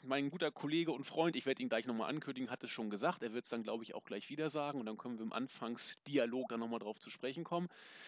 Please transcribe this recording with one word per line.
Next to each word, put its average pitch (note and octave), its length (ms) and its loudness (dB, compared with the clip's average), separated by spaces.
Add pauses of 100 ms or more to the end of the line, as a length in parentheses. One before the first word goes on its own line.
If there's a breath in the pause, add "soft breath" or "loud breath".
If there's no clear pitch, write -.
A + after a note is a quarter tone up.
mein C#3 260 4
guter D#3 200 2
Kollege D#3+ 420 2
und C3+ 120 -2
Freund, E3 320 4
ich B2 80 -2
werd C3 160 2
ihn B2+ 80 0
gleich A2+ 160 4
nochmal A2+ 240 2
ankündigen, C3 420 -2
hat B2 140 -6
es A#2 60 -6
schon A2 180 -2
gesagt, A#2 340 2
er A2+ 120 -2
wird's A#2+ 160 -4
dann, A#2 120 -2
glaub A2+ 200 -2
ich, G#2+ 120 -10
auch - 120 -8
gleich - 240 -6
wieder D3+ 180 0
sagen, C#3+ 320 -2
und A2 60 -2
dann A2 100 -2
können A#2+ 220 -6
wir A2 80 -2
im G#2 80 -2
Anfangsdialog B2 1120 0
dann A#2 120 0
nochmal A#2 200 0
drauf G#2+ 180 -4
zu - 120 -14
sprechen C3+ 340 -4
kommen. F3 240 0 (400 loud breath)